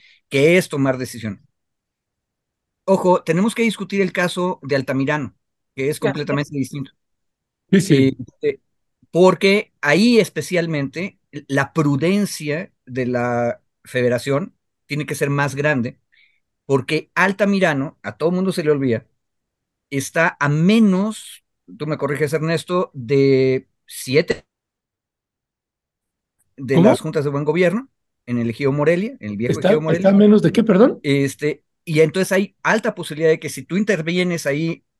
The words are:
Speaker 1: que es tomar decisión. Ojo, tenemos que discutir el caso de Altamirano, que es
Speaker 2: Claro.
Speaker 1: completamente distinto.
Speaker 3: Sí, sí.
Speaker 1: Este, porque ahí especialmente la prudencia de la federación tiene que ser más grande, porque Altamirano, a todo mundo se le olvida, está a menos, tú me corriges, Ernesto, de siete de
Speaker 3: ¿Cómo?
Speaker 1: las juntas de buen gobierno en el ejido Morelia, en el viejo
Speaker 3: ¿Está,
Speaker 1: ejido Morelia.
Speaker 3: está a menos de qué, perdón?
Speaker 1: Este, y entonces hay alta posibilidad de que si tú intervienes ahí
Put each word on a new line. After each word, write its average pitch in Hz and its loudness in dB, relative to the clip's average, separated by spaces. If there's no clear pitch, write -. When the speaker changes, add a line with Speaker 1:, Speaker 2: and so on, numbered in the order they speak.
Speaker 1:
que 160 4
es - -2
tomar 135 -2
decisión. 110 -10
Ojo, 185 2
tenemos 185 0
que 240 -2
discutir 196 -2
el 190 0
caso 180 -4
de 139 -2
Altamirano, 135 -4
que 135 -4
es 151 -4
Speaker 2:
Claro. 151 -2
Speaker 1:
completamente 143 -4
distinto. 135 -6
Speaker 3:
Sí, 190 4
sí. 135 2
Speaker 1:
Este, 135 -6
porque 185 2
ahí 208 4
especialmente 165 -4
la 139 -2
prudencia 156 -2
de 127 -6
la 120 -2
federación 127 -2
tiene 143 -8
que 147 -8
ser 143 -2
más 143 -2
grande, 139 -2
porque 139 -2
Altamirano, 185 0
a 104 -12
todo 160 0
mundo 185 0
se 170 -4
le 151 2
olvida, 135 -2
está 165 -2
a 143 0
menos, 196 0
tú 147 -10
me 151 -6
corriges, 143 -4
Ernesto, 165 -2
de 131 2
siete - -2
de 135 -4
Speaker 3:
¿Cómo? 185 6
Speaker 1:
las - 0
juntas 156 -4
de 147 -2
buen 143 -4
gobierno 180 0
en 120 -4
el 117 -2
ejido 135 -2
Morelia, 170 0
en 107 -10
el 104 -8
viejo 117 -4
Speaker 3:
¿Está, 139 -2
Speaker 1:
ejido 156 4
Morelia. 165 0
Speaker 3:
está - 6
a 202 6
menos 208 8
de 165 2
qué, - 2
perdón? 226 4
Speaker 1:
Este, 139 -2
y 156 0
entonces 160 2
hay 190 -2
alta 214 0
posibilidad 160 -2
de 156 0
que 151 -8
si 135 -12
tú 165 -6
intervienes 180 -2
ahí 156 -4